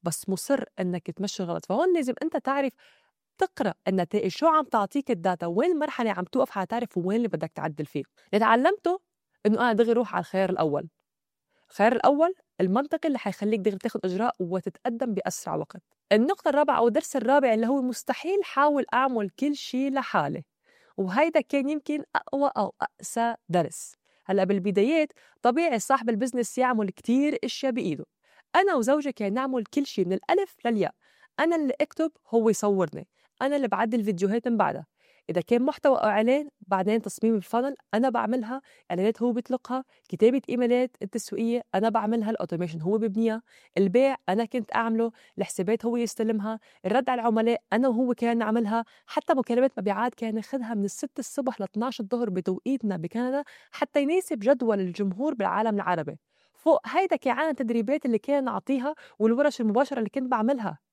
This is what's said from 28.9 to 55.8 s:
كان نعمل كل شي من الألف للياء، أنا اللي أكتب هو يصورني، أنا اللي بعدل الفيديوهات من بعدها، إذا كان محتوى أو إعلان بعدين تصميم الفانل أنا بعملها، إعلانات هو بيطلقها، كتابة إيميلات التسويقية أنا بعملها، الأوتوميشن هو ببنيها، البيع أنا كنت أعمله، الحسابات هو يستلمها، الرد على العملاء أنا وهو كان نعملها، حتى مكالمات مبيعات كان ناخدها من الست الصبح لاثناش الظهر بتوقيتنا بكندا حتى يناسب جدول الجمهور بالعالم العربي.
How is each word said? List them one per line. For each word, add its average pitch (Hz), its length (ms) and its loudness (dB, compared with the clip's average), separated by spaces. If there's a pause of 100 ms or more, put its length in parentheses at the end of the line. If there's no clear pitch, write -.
كان 202 220 -2
نعمل 262 320 -2
كل 285 200 -2
شي 196 200 -2
من 180 80 -2
الألف 359 420 -2 (100)
للياء، 214 280 0 (460)
أنا 330 160 2
اللي 294 260 0
أكتب 311 300 -2 (180)
هو 226 200 2
يصورني، 196 580 0 (340)
أنا 277 140 0
اللي 269 120 0
بعدل 220 320 0
الفيديوهات 202 480 0
من 233 100 0
بعدها، 160 280 0 (440)
إذا 170 120 0
كان 240 200 2
محتوى 277 360 2
أو - 60 0
إعلان 233 460 2 (180)
بعدين 190 340 2
تصميم 220 340 0
الفانل 247 400 -2 (180)
أنا 240 160 4
بعملها، 233 520 -2 (300)
إعلانات 196 300 0
هو 240 100 2
بيطلقها، 247 520 -4 (260)
كتابة 247 400 4
إيميلات 247 520 0
التسويقية 233 600 -4 (140)
أنا 208 140 2
بعملها، 220 420 0
الأوتوميشن 170 500 -4
هو 190 160 0
ببنيها، 220 440 0 (360)
البيع 240 380 4 (140)
أنا 220 160 2
كنت 226 300 -6
أعمله، 226 360 0 (260)
الحسابات 196 480 -2
هو 240 120 0
يستلمها، 220 600 -2 (260)
الرد 247 240 0
على 247 120 0
العملاء 226 400 2 (120)
أنا 247 140 2
وهو 247 260 2
كان 233 240 0
نعملها، 226 480 0 (200)
حتى - 280 -2
مكالمات 254 440 2
مبيعات 208 380 -2
كان 226 200 -4
ناخدها 233 380 -6
من 202 120 0
الست - 340 -8
الصبح 254 400 -6
لاثناش 220 400 -6
الظهر 233 300 -4
بتوقيتنا 190 680 -2
بكندا 247 460 -4 (280)
حتى - 300 -2
يناسب 311 380 0
جدول 226 400 2
الجمهور 196 540 -2
بالعالم 208 420 0
العربي. 175 420 -2 (360)